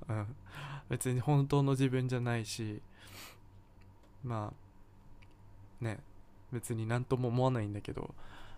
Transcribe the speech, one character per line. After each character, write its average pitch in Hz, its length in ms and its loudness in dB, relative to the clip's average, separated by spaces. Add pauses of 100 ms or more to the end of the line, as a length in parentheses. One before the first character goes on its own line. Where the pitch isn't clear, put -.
う 110 40 0
ん。 107 220 -2 (540)
別 127 220 0
に 123 80 2
本 139 280 6
当 143 160 6
の 139 100 6
自 135 160 4
分 127 180 2
じ 127 80 0
ゃ 123 40 2
な 120 180 2
い 110 80 -2
し、 107 360 -6 (1400)
ま 110 300 -4 (1300)
あ、 - 20 -4
ね、 107 160 -4 (520)
別 120 220 -4
に 110 140 -2
な 117 100 2
ん 123 60 0
と 131 140 2
も 123 120 2
思 123 140 4
わ 131 80 6
な 120 100 2
い 104 60 0
ん 101 60 -4
だ 101 80 -4
け - 120 -6
ど、 - 200 -6 (440)